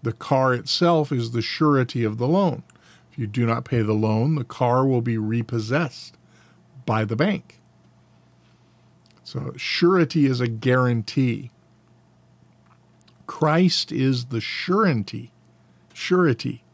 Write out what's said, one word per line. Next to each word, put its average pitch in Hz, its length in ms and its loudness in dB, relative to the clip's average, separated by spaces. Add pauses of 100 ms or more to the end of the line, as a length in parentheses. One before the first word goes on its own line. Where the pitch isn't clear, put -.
the 113 100 -4
car 131 400 2
itself 160 580 0
is 117 200 -4
the 120 100 -2
surety 131 640 2
of 110 140 -2
the 120 100 -2
loan. 175 360 0 (480)
If - 60 -16
you 113 100 -4
do 117 180 0
not 117 200 0
pay 120 160 0
the 107 120 0
loan, 110 420 2
the 135 80 -4
car 127 420 2
will 127 160 2
be 117 160 -2
repossessed 113 1000 -4 (680)
by 110 200 0
the 110 100 -4
bank. 175 440 -4 (1600)
So 135 320 -10
surety 170 720 2
is 131 160 0
a 123 60 0
guarantee. 120 1040 0 (1700)
Christ 165 680 2
is 127 340 0
the 117 160 -4
surety. 131 920 -2 (600)
Surety. 143 680 0 (100)